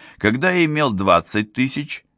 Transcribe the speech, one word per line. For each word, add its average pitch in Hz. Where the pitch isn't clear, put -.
когда 170
имел 151
двадцать 95
тысяч, 131